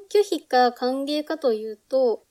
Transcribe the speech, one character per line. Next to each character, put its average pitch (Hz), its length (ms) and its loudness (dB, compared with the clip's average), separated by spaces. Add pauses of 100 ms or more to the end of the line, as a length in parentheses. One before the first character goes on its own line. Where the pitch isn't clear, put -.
拒 415 140 4
否 - 220 -8
か 247 280 2
歓 262 320 -4
迎 294 180 -2
か 311 140 -6
と 262 160 0
い 220 180 -8
う 214 60 -14
と、 262 540 -2